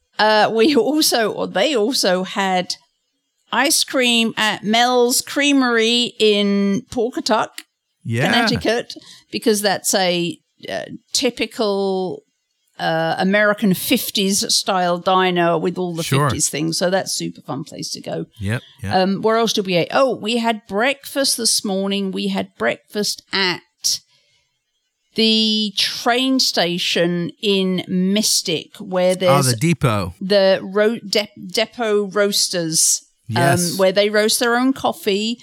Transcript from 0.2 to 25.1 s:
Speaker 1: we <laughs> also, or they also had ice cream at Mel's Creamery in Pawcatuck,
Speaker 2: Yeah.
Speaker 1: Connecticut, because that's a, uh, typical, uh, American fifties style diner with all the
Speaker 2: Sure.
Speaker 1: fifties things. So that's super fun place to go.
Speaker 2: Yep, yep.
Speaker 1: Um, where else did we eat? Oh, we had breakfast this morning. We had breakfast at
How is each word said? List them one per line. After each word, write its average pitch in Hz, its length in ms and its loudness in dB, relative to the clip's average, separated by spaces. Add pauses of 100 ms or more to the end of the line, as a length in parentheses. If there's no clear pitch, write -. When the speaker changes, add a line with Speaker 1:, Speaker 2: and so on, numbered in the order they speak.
Speaker 1:
we 220 240 4
<laughs> 226 100 4
also, 269 440 2
or 185 160 -4
they 208 300 0
also 208 480 0
had 185 500 -2 (800)
ice 277 300 2
cream 233 540 0
at 214 260 -2
Mel's 240 580 2
Creamery 240 1000 0
in 202 680 2
Pawcatuck, 240 580 -2 (560)
Speaker 2:
Yeah. 120 280 -2
Speaker 1:
Connecticut, 233 600 0 (380)
because 208 280 0
that's 202 340 0
a, 175 440 0 (300)
uh, - 160 -6 (280)
typical, 196 1120 -2 (560)
uh, 165 400 -2
American 208 560 2
fifties - 800 -2
style 180 440 0
diner 180 600 2
with 180 200 -4
all 175 180 -4
the 165 80 -2
Speaker 2:
Sure. 139 260 2
Speaker 1:
fifties 147 180 -2
things. 160 300 -4
So 180 120 0
that's 190 220 -2
super 170 300 -8
fun 147 220 -8
place - 260 -12
to - 100 -12
go. 165 260 -8 (120)
Speaker 2:
Yep, 107 240 -4 (200)
yep. 95 120 -4
Speaker 1:
Um, 190 260 2
where 220 160 2
else 226 160 0
did 202 140 -2
we 185 120 0
eat? 160 120 0
Oh, 262 240 2
we 220 240 -4
had 226 300 -2
breakfast 269 680 -2
this - 280 -2
morning. 196 480 -2
We 202 160 -4
had 190 280 -4
breakfast - 640 -4 (100)
at 185 280 -2 (1500)